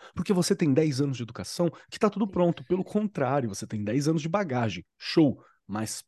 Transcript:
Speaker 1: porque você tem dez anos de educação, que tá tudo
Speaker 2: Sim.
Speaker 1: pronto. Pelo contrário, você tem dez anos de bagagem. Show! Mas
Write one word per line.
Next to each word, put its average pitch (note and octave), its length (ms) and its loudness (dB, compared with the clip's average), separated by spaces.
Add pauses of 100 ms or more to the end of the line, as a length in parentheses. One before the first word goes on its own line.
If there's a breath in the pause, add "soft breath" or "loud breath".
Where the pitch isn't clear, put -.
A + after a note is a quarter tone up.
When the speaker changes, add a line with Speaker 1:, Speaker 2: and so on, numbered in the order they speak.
(140 loud breath)
Speaker 1:
porque F3+ 180 0
você F3+ 240 2
tem D3+ 160 2
dez C3+ 280 2
anos C#3 160 0
de A#2+ 60 -6
educação, A#2+ 480 -4 (200 loud breath)
que - 80 -14
tá G#3+ 120 4
tudo G3+ 160 -2
Speaker 2:
Sim. F#3+ 60 -8
Speaker 1:
pronto. F3 320 2
Pelo F#3 180 -2
contrário, C#3+ 680 0
você - 160 -8
tem G#2 180 -4
dez C3+ 240 0
anos D#3+ 140 2
de E3 60 -6
bagagem. B2 560 -2 (140)
Show! - 420 2 (280 soft breath)
Mas G#2+ 380 -6